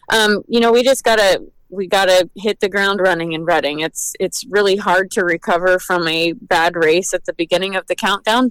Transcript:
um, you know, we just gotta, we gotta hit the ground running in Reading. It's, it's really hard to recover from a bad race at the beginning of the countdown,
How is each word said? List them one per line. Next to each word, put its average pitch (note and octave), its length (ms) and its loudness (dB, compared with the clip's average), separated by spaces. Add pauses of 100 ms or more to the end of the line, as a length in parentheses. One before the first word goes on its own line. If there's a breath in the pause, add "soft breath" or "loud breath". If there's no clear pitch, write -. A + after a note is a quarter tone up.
(100 loud breath)
um, G#3+ 380 2
you A#3 120 0
know, A#3 120 4
we A#3+ 100 4
just C4 220 2
gotta, G#3 380 4 (280)
we F#3+ 160 -6
gotta F#3 500 2
hit G3 240 -4
the G3+ 80 0
ground G3 320 -2
running E3+ 320 0
in D#3+ 120 -6
Reading. D3+ 360 0
It's, - 400 -6
it's - 260 -4
really G3+ 300 0
hard F#3+ 360 0
to G3 120 -2
recover F3+ 540 0
from F3 300 -2
a E3 240 -2
bad E3+ 440 -2
race E3 380 2
at F3 100 -6
the F3 100 -6
beginning F3+ 420 -2
of F3+ 100 -6
the F3+ 80 -4
countdown, G#3+ 560 -2